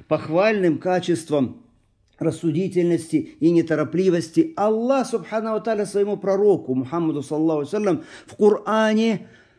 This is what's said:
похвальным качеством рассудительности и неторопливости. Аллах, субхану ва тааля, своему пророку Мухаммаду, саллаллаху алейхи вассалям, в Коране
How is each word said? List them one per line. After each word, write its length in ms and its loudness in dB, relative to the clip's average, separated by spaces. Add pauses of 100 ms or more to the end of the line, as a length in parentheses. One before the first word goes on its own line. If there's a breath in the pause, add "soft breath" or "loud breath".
похвальным 720 2
качеством 840 -2 (580)
рассудительности 960 -2 (240 loud breath)
и 100 4
неторопливости. 1040 0
Аллах, 540 0
субхану 420 -6
ва 100 -2
тааля, 240 -2
своему 320 -2
пророку 600 2
Мухаммаду, 460 -2
саллаллаху 400 -2
алейхи 120 -8
вассалям, 300 0 (220 loud breath)
в 100 -20
Коране 920 2 (320 loud breath)